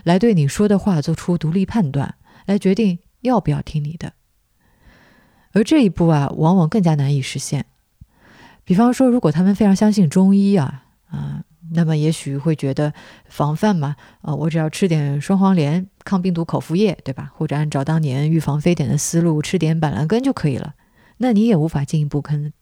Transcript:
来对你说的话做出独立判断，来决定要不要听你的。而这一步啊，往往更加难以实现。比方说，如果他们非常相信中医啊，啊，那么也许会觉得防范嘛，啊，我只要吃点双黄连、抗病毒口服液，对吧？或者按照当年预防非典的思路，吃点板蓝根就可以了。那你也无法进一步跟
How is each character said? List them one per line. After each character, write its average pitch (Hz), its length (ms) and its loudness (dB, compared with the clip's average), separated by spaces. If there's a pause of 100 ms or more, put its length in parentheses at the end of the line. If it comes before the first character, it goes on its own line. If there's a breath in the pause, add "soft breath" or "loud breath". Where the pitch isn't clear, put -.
来 170 140 4
对 226 160 4
你 147 140 4
说 208 200 0
的 202 120 2
话 180 200 0
做 160 140 -2
出 175 240 -2
独 156 140 -2
立 190 120 0
判 190 280 -2
断， 135 240 -4 (320 soft breath)
来 202 100 0
决 190 160 2
定 190 240 0 (240)
要 240 180 2
不 147 120 0
要 143 100 -4
听 151 220 -6
你 156 120 -8
的。 - 180 -14 (1400 soft breath)
而 214 120 2
这 311 200 4
一 196 60 4
步 165 180 0
啊， 147 280 2
往 175 220 2
往 160 100 4
更 208 140 0
加 160 140 2
难 143 200 0
以 135 60 0
实 - 160 -10
现。 143 300 -6 (960 soft breath)
比 180 100 -2
方 233 180 4
说， 262 160 2
如 240 120 2
果 156 120 2
他 165 120 0
们 202 100 4
非 214 100 0
常 196 120 4
相 214 180 2
信 190 160 2
中 190 260 4
医 196 200 2
啊， 135 300 -2 (260)
啊， 143 320 -8 (280)
那 165 140 0
么 160 100 0
也 151 160 2
许 139 240 -6
会 151 200 -2
觉 135 180 -4
得 147 200 -2 (320 loud breath)
防 151 300 -4
范 208 200 0
嘛， 143 200 -4 (260 soft breath)
啊， 151 120 -6
我 147 160 -2
只 160 80 -2
要 156 100 0
吃 185 200 -2
点 147 340 -2
双 190 160 0
黄 190 180 4
连、 170 320 0 (160)
抗 190 160 -2
病 180 140 -2
毒 165 100 -4
口 147 160 -4
服 - 160 -4
液， 202 280 0
对 135 100 -8
吧？ 139 220 -12
或 156 100 -4
者 143 100 -4
按 151 140 -2
照 - 140 -2
当 160 180 0
年 147 300 0
预 165 80 2
防 147 200 -2
非 175 140 0
典 143 160 -2
的 139 80 0
思 165 240 -2
路， 160 180 0
吃 170 200 -4
点 160 200 0
板 151 140 -2
蓝 151 140 -2
根 226 160 0
就 269 100 0
可 - 160 -2
以 117 80 -2
了。 147 160 -10 (440 soft breath)
那 247 160 0
你 208 120 4
也 233 100 4
无 156 120 2
法 147 160 -2
进 156 180 -2
一 147 40 -2
步 143 160 -4
跟 147 400 -6